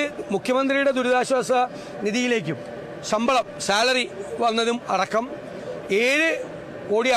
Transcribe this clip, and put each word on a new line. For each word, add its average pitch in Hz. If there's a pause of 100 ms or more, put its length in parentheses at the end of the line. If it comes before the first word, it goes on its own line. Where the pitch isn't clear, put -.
(340)
മുഖ്യമന്ത്രിയുടെ 269
ദുരിതാശ്വാസ 254 (540)
നിധിയിലേക്കും 214 (520)
ശമ്പളം, 233 (220)
സാലറി 240 (380)
വന്നതും 233 (160)
അടക്കം 202 (760)
ഏഴ് 302 (640)
കോടി 233